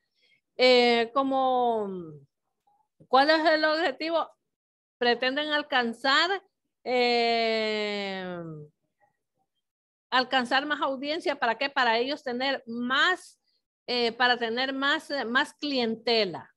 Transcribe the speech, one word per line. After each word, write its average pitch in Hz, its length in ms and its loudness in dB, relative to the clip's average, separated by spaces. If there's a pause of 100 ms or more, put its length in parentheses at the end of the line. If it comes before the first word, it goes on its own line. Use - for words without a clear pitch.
(600)
Eh, 240 540 4
como, 254 760 0 (1160)
¿cuál 269 240 4
es 311 160 4
el 311 180 4
objetivo? 311 640 -2 (680)
Pretenden 262 540 0
alcanzar, 294 880 0 (400)
eh, 214 1600 -2 (1700)
alcanzar 262 560 0
más 294 160 -4
audiencia. 285 540 -2
¿Para 233 200 -2
qué? 277 140 -4
Para 240 260 2
ellos 277 280 -4
tener 254 420 -4
más, 262 720 -2 (460)
eh, 240 240 -2
para 247 260 2
tener 240 360 -4
más, 285 400 -2
eh, 277 120 -4
más 262 300 -2
clientela. 226 1040 -2